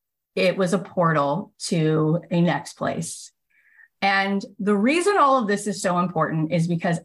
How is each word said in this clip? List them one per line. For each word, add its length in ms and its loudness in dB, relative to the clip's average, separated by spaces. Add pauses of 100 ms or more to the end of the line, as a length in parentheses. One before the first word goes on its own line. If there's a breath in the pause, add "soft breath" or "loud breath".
(360)
It 220 0
was 160 0
a 60 0
portal 760 0 (120)
to 540 2 (120)
a 100 2
next 320 0
place. 580 -8 (720 soft breath)
And 420 0 (140)
the 160 0
reason 420 2
all 240 4
of 60 -2
this 180 -2
is 160 -6
so 160 0
important 540 -2
is 160 2
because 380 -2